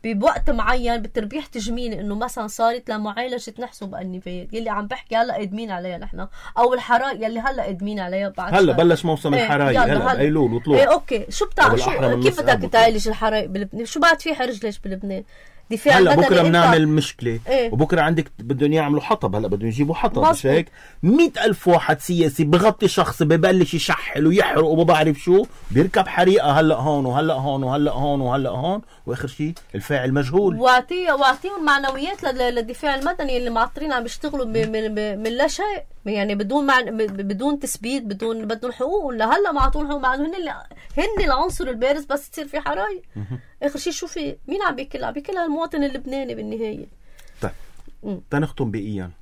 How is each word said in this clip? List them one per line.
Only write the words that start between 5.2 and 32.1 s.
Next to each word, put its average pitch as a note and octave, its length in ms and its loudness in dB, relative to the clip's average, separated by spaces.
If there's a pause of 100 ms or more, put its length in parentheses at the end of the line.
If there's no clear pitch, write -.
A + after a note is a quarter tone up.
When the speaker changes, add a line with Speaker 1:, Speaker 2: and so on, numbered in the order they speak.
Speaker 1:
قادمين G#3+ 360 -6
عليها F3+ 280 -8
نحن، - 280 -10 (320)
أو B3 160 4
الحرائق A#3+ 520 0
يلي A3+ 140 -4
هلأ B3+ 220 -4
قادمين G3 380 -6
عليها F#3+ 280 -4
بعد F3+ 260 -6
Speaker 2:
هلأ F#3 180 6
Speaker 1:
شهر. D#3+ 120 4
Speaker 2:
بلش E3+ 200 4
موسم D#3 300 0
Speaker 1:
إيه، - 100 2
Speaker 2:
الحرائق، C#3+ 260 2
Speaker 1:
يلا A#3 220 4
Speaker 2:
هلأ - 120 0
Speaker 1:
هلأ. B3+ 100 2
Speaker 2:
بأيلول D3+ 380 2
وطلوع. C#3 260 2
Speaker 1:
إيه، C#4 140 8
أوكي. B3 360 -2
شو - 180 -2
بتع-، - 180 2
Speaker 2:
أو - 60 6
بالأحرى - 400 2
Speaker 1:
شو، - 60 2
Speaker 2:
من B3 60 -2
Speaker 1:
كيف - 100 6
Speaker 2:
مسقط D4+ 120 -4
Speaker 1:
بدك B3+ 100 4
Speaker 2:
وطلوع. G3+ 160 -2
Speaker 1:
تعالج A3+ 380 4
الحرائق G#3+ 380 -2
بلبنان؟ G3+ 400 -6
شو D4+ 140 -6
بعد E4 200 4
في D#4+ 140 -4
حرج A#3+ 320 -4
ليش G#3 120 -8
بلبنان؟ F#3+ 460 -8 (460)
دفاع A3+ 280 4
Speaker 2:
هلأ F3+ 120 6
Speaker 1:
مدني E3+ 160 6
Speaker 2:
بكرة F3+ 140 6
Speaker 1:
إمتى؟ E3 100 6
Speaker 2:
بنعمل E3 380 6
مشكلة، A#2+ 600 -2
Speaker 1:
إيه. B3 240 0
Speaker 2:
وبكرة D#3 280 2
عندك D#3+ 380 0
بدهم C#3 340 0
يعملوا D3 280 2
حطب، - 360 -2
هلأ G#2 120 -2
بدهم G#2 200 -2
يجيبوا C#3+ 260 0
حطب، A#3+ 280 0
مش D#4+ 60 6
Speaker 1:
مزبوط. E4 240 2
Speaker 2:
هيك؟ E3 180 2 (320)
مئة B3+ 420 4
ألف G#3 240 0
واحد E3 320 4
سياسي E3 440 2
بغطي F3+ 440 4
شخص، - 340 0
ببلش E3 520 4
يشحل D3+ 520 -2
ويحرق E3 380 4
وما D#3+ 180 4
بعرف D#3 360 4
شو، F#3+ 280 4 (240)
بيركب F#3 380 4
حريقة F3+ 420 4 (100)
هلأ D#3 140 6
هون C#3 320 0
وهلأ D3 280 0
هون C3+ 280 -2
وهلأ C#3+ 300 0
هون C#3 280 0
وهلأ C3 300 0
هون، E3 300 -4 (260)
وآخر B2+ 220 -6
شيء D3+ 240 -6 (220)
الفاعل C3 380 -2
مجهول. E3 480 0
Speaker 1:
واعطيه-، C#4 600 2
واعطيهم D#4 440 0
معنويات C#4 600 -2